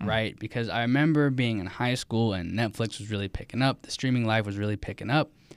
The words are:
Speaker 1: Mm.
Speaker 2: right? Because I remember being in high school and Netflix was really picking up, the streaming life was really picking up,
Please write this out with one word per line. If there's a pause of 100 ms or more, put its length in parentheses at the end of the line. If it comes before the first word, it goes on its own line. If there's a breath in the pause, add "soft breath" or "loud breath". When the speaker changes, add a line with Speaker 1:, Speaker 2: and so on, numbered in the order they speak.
Speaker 1:
Mm.
Speaker 2:
right?
Because
I
remember
being
in
high
school
and
Netflix
was
really
picking
up,
the
streaming
life
was
really
picking
up, (260 loud breath)